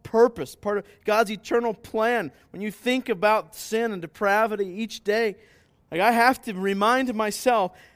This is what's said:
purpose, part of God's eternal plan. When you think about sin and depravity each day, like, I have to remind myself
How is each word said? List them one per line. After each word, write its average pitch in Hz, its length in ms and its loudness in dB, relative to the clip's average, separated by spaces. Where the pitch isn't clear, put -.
purpose, 226 520 2
part 202 240 -4
of - 60 -10
God's 214 260 2
eternal 233 420 -2
plan. 220 600 -2
When 185 100 -12
you 208 100 -6
think 247 360 -2
about 208 480 0
sin 226 380 -4
and 175 80 -8
depravity 202 640 0
each 208 380 -10
day, 208 320 -2
like, 165 100 -2
I 226 100 4
have 233 320 4
to 220 100 -8
remind 202 640 0
myself 214 600 0